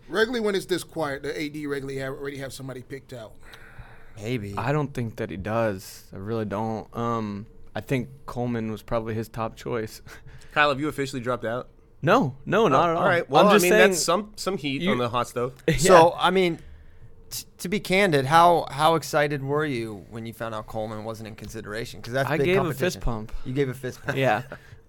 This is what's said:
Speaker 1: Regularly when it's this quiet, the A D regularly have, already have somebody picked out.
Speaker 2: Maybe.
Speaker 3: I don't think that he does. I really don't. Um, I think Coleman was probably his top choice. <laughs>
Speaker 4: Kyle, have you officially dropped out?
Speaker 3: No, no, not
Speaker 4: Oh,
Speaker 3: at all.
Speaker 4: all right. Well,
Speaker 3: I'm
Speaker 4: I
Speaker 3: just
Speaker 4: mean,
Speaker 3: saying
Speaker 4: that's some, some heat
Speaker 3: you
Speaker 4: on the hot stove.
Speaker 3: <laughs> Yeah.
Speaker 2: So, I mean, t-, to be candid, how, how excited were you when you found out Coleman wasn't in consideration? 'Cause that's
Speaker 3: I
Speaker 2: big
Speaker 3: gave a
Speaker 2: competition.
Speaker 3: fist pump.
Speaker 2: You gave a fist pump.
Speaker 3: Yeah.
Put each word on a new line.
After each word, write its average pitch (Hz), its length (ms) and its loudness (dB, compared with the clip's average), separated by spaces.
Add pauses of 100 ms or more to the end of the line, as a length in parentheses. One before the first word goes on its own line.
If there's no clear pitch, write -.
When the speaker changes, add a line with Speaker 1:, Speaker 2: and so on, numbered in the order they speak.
Speaker 1:
Regularly 226 360 0
when 208 100 0
it's 160 120 -4
this 175 180 -2
quiet, 143 380 -6
the 143 180 -6
A 151 80 -4
D 147 180 -8
regularly 139 340 -6
have, 135 140 -6
already 143 240 -10
have 135 140 -10
somebody 131 300 -12
picked 135 300 -16
out. 113 200 -14 (840)
Speaker 2:
Maybe. 104 420 -6
Speaker 3:
I 120 140 -2
don't 147 200 -2
think 117 240 -6
that 107 140 -6
he 87 80 -8
does. 104 760 -4
I - 40 -14
really 110 280 -6
don't. 107 500 -6
Um, 113 520 -4 (280)
I 110 60 -6
think 127 280 -2 (180)
Coleman 120 440 -4
was 104 120 -10
probably 113 320 -4
his 110 140 -4
top 113 280 -8
choice. 117 460 -8 (240)
<laughs> - 260 -18
Speaker 4:
Kyle, 147 160 4
have 135 120 -2
you 151 80 -2
officially 135 340 -6
dropped 117 220 -4
out? 117 240 -4 (340)
Speaker 3:
No, 156 320 2 (120)
no, 208 220 4
not 147 200 4
Speaker 4:
Oh, - 40 2
Speaker 3:
at 165 40 0
all. 175 60 0
Speaker 4:
all 190 60 4
right. 175 220 2
Well, - 140 8
Speaker 3:
I'm 202 60 8
Speaker 4:
I - 40 8
Speaker 3:
just 202 100 8
Speaker 4:
mean, 180 80 6
Speaker 3:
saying 190 180 8
Speaker 4:
that's 180 120 -2
some, 202 340 0
some 190 200 -4
heat 139 260 -4
Speaker 3:
you 185 100 0
Speaker 4:
on 123 60 0
the 123 100 0
hot 120 200 -2
stove. 123 320 -4
Speaker 3:
<laughs> - 80 -4
Yeah. 147 80 2
Speaker 2:
So, 170 420 10
I 160 120 2
mean, 180 280 2 (720)
t-, - 140 -10 (140)
to 185 100 -8
be 190 100 0
candid, 185 460 4
how, 165 460 6
how 156 240 4
excited 147 480 0
were 147 240 -2
you 113 440 -6
when 113 140 -10
you 113 80 -10
found 113 220 -8
out 107 120 -8
Coleman 110 380 -6
wasn't 110 240 -10
in 101 60 -14
consideration? 107 680 -10
'Cause 117 140 -8
that's 135 160 0
Speaker 3:
I 160 80 0
Speaker 2:
big 151 80 2
Speaker 3:
gave 185 100 2
a 196 40 2
Speaker 2:
competition. 139 260 -2
Speaker 3:
fist 180 140 -4
pump. 110 320 -4 (120)
Speaker 2:
You 127 80 -6
gave 135 160 0
a 123 60 -6
fist 127 280 -10
pump. 135 140 -6
Speaker 3:
Yeah. 123 260 2 (460)